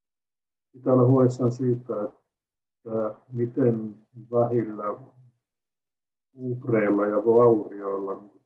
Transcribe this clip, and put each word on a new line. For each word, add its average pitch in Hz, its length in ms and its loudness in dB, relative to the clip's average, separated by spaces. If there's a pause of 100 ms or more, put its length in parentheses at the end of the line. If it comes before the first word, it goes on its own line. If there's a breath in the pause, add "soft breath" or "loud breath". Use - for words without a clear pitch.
(720)
pitää 131 200 -2
olla 123 140 4
huolissaan 127 460 2
siitä, 120 420 -4 (100)
että - 1080 -10 (180)
miten 120 720 -2 (240)
vähillä 117 540 -2 (1500)
uhreilla 110 720 0
ja 104 100 0
vaurioilla 101 1040 2
niin - 240 -20